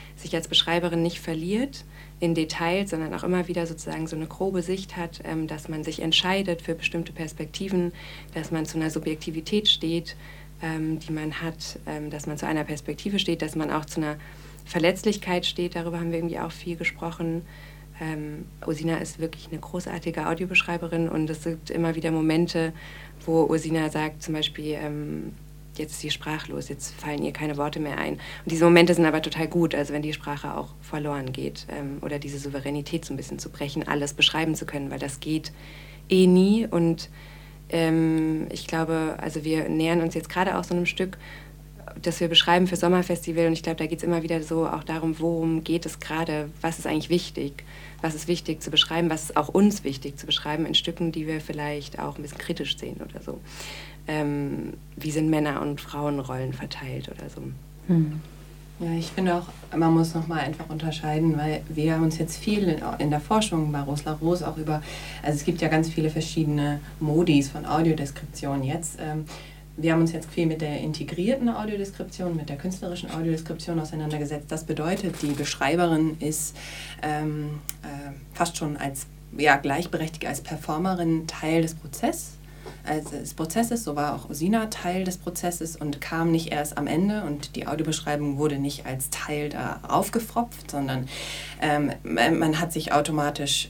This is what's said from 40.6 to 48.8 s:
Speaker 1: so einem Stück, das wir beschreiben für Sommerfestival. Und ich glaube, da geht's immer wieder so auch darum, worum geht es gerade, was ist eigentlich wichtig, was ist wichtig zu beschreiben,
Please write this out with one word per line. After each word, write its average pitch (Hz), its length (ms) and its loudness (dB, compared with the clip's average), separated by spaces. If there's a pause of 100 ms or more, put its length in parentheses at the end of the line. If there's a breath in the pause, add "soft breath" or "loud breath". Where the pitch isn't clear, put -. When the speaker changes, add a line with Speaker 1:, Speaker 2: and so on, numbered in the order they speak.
Speaker 1:
so 180 100 -2
einem 175 120 2
Stück, 190 300 -2 (840 loud breath)
das 165 180 0
wir 170 80 4
beschreiben 170 380 6
für 180 100 2
Sommerfestival. 170 720 4
Und 165 80 4
ich 165 80 -2
glaube, 165 160 -2
da 156 80 -2
geht's 160 160 -4
immer 170 200 2
wieder 165 200 0
so 160 240 0
auch 156 180 -2
darum, 160 340 0
worum 165 460 2
geht 165 220 0
es - 120 -8
gerade, 156 520 -2 (100)
was 165 180 -2
ist - 80 -6
eigentlich 156 220 0
wichtig, 143 560 0 (380 loud breath)
was 160 120 0
ist 156 140 -6
wichtig 170 340 -2
zu - 80 -8
beschreiben, 160 380 0